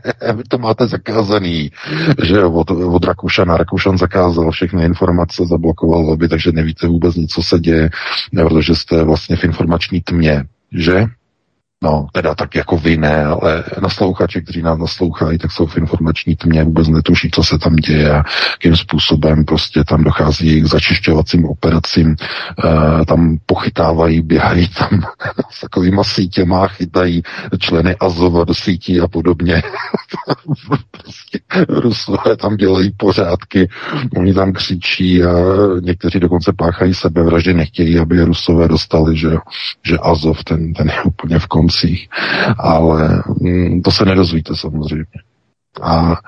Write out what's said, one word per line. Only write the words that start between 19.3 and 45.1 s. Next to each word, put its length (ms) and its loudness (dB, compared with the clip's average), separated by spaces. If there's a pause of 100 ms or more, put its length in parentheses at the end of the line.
prostě 400 0
tam 200 2
dochází 560 2
k 60 2
začišťovacím 800 2
operacím, 720 2 (480)
eh, 400 2
tam 420 2
pochytávají, 760 0
běhají 460 2
tam 340 -2 (240)
<laughs> 240 -8
s 100 -20
takovýma 440 0
sítěma, 640 0
chytají 540 -2 (360)
členy 380 0
Azova 480 0
do 100 0
sítí 460 -2
a 80 0
podobně. 580 0
<laughs> 60 -10 (1160)
Prostě 480 -16 (300)
Rusové 680 0
tam 200 -2
dělají 400 2
pořádky, 720 0 (480)
oni 180 2
tam 180 2
křičí 720 0
a 60 4 (500)
někteří 400 -2
dokonce 320 2
páchají 420 0
sebevraždy, 600 2
nechtějí, 440 2
aby 180 2
je 80 4
Rusové 440 2
dostali, 480 2
že 100 -2
jo, 120 0 (480)
že 120 0
Azov, 460 0
ten, 300 -2
ten 140 0
je 140 -4
úplně 360 -2
v 80 -2
koncích, 640 0 (500)
ale, 640 2 (180)
mm, 420 0
to 80 2
se 140 0
nedozvíte 520 0
samozřejmě. 480 -6 (800)